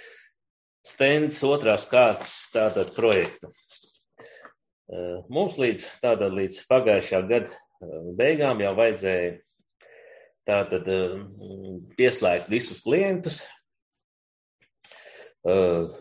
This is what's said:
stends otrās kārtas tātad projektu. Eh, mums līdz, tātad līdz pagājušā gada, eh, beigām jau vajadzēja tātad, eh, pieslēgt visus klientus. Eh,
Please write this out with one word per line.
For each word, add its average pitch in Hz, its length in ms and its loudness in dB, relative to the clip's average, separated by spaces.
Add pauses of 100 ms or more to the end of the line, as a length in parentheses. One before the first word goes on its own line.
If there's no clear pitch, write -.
(840)
stends 147 600 0
otrās 135 440 2
kārtas - 640 2
tātad 107 420 0
projektu. 104 580 0 (1400)
Eh, 90 400 -10
mums 170 260 -4
līdz, 120 460 -2
tātad 104 300 2
līdz 95 360 -4
pagājušā 101 600 2
gada, 113 220 0
eh, - 480 -18 (200)
beigām 135 420 0
jau 98 140 0
vajadzēja 95 640 0 (1080)
tātad, 95 400 0
eh, 95 320 -2 (800)
pieslēgt 107 480 2
visus 123 400 -4
klientus. 175 560 0 (2000)
Eh, 87 440 2 (140)